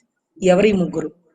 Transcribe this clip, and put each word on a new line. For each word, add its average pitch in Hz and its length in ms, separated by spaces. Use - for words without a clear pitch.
ఎవరి 185 280
ముగ్గురు? 165 400